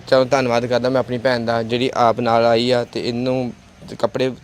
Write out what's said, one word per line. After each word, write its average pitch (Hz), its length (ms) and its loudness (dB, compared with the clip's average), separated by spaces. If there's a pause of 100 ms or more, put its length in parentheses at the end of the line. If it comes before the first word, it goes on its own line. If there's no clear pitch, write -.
ਚਲੋ, 131 180 4
ਧੰਨਵਾਦ 123 400 0
ਕਰਦਾ 123 240 0
ਮੈਂ 131 100 0
ਆਪਣੀ 123 180 -4
ਭੈਣ 120 280 -2
ਦਾ, 117 180 -2
ਜਿਹੜੀ 120 300 -2
ਆਪ 117 260 2
ਨਾਲ 117 260 2
ਆਈ 117 260 2
ਆ 120 120 2
ਤੇ 110 240 -6
ਇਹਨੂੰ 123 460 -4 (460)
ਕੱਪੜੇ 127 320 -2 (120)